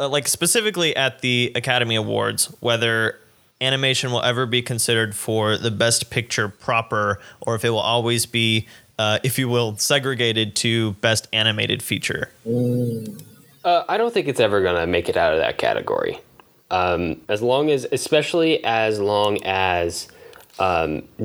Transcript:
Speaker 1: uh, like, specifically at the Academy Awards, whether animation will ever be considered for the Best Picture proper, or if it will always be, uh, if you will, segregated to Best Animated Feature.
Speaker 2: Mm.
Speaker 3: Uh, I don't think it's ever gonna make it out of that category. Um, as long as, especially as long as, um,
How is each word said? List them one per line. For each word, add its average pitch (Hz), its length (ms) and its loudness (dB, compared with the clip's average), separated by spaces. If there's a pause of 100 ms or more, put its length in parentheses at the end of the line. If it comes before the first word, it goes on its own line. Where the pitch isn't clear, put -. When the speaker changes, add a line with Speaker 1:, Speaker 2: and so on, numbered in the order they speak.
Speaker 1:
uh, 139 80 0
like, 143 180 0
specifically 175 680 0
at 131 240 -2
the 123 340 2
Academy 120 420 0
Awards, 110 500 0 (140)
whether 113 580 0 (420)
animation 131 520 0
will 120 100 0
ever 123 240 0
be 117 160 0
considered 113 520 0
for 107 440 0
the 113 120 -2
Best 113 380 0
Picture 117 400 -2
proper, 107 720 -2 (220)
or 117 120 -2
if 110 120 -2
it 117 40 2
will 110 100 0
always 117 440 0
be, 113 420 0 (320)
uh, 107 240 2
if 131 160 -2
you 131 80 0
will, 120 300 0
segregated 120 800 0
to 113 380 0
Best 113 400 0
Animated 107 480 -2
Feature. - 480 -6 (160)
Speaker 2:
Mm. 117 760 -2 (440)
Speaker 3:
Uh, 175 240 4
I 180 80 0
don't 233 160 0
think 165 160 0
it's 131 120 0
ever 101 220 4
gonna 87 240 2
make 85 220 0
it - 80 0
out 82 160 4
of 80 60 2
that 60 180 0
category. 50 640 -2 (500)
Um, 87 600 -2
as 104 100 -2
long 135 300 2
as, 131 200 0
especially 156 720 2
as 110 380 2
long 104 420 2
as, 92 680 0 (500)
um, 82 500 0 (160)